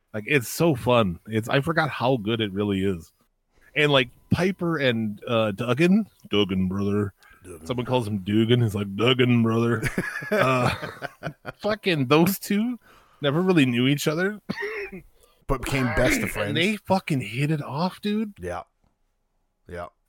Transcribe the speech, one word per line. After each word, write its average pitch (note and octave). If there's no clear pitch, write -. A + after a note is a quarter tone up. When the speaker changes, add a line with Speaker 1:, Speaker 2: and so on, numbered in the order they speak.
Speaker 1:
Like, G#2+
it's C3+
so D#3+
fun. A2
It's, A2
I C#3
forgot D#3
how B2+
good A2
it G2+
really G2
is. F2
And, D3
like, C3
Piper F3+
and, A2+
uh, A2
Duggan, D#3+
Duggan, F#2+
brother. G2+
Speaker 2:
Duggan. -
Speaker 1:
Someone B2
calls B2+
him G#2
Dugan. A2
He's G#2
like, G2+
"Duggan, B2
brother." A2+
Speaker 2:
<laughs> -
Speaker 1:
Uh, C3
fucking F#3+
those E3+
two A3
never D3
really F3
knew B2
each C#3+
other. F#3
<coughs> -
Speaker 2:
But C3
became C3
best -
of A2
Speaker 1:
And G2
Speaker 2:
friends. G#2
Speaker 1:
they G3
fucking F3+
hit A#2+
it D3+
off, D#3
dude. G#3
Speaker 2:
Yeah. F2
Yeah. F2